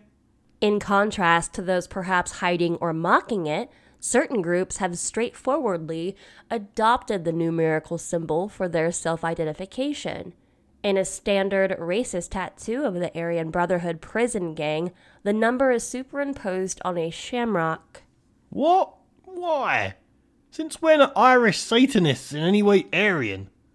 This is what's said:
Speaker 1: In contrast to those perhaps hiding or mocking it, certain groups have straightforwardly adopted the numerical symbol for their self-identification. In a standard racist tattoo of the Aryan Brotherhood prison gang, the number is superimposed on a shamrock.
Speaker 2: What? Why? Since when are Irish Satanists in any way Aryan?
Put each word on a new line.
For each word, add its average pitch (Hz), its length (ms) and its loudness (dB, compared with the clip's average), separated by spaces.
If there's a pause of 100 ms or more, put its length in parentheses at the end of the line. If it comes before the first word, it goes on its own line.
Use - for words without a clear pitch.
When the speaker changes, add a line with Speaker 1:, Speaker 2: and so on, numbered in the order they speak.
(600)
Speaker 1:
In 208 180 2
contrast 196 720 2
to 196 100 -8
those 180 240 -2
perhaps 180 460 -2
hiding 175 420 0
or 170 180 -2
mocking 180 540 0
it, 165 240 -4 (280)
certain 240 440 0
groups 175 340 -2
have 175 220 -4
straightforwardly 196 1160 -4 (360)
adopted 220 720 0
the 165 60 0
numerical 165 640 0
symbol 165 500 -2
for 190 220 -6
their 165 220 0
self-identification. 170 1400 -4 (500)
In 196 120 2
a 190 100 2
standard 196 760 0
racist 180 500 -4
tattoo 214 540 -6
of 220 100 -2
the 175 260 -4
Aryan 170 300 -2
Brotherhood 175 500 -2
prison 220 540 -2
gang, 156 380 -2 (320)
the 208 100 0
number 247 380 2
is 233 160 -2
superimposed 254 960 -6
on 180 140 -4
a 165 100 -2
shamrock. 180 920 -4 (460)
Speaker 2:
What? 339 440 2 (300)
Why? 254 720 -2 (560)
Since - 280 -8
when 311 220 6
are 277 140 4
Irish 240 420 6
Satanists 202 760 2
in 151 100 -4
any 202 180 4
way 202 320 6
Aryan? 135 560 0 (260)